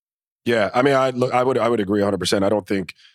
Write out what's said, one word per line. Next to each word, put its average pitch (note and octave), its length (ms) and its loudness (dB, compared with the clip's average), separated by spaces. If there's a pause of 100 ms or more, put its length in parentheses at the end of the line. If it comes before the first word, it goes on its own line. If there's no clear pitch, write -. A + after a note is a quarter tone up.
(440)
Yeah, A2+ 300 0
I B2 80 2
mean, C#3 120 4
I C3 160 2
look, B2+ 220 -2
I B2+ 100 2
would, B2+ 140 0
I A2+ 140 0
would A#2 100 0
agree G2+ 220 0
a - 20 2
hundred G2 140 0
percent. F#2+ 260 0
I G2+ 60 2
don't G#2 160 -2
think F#2+ 280 -4 (200)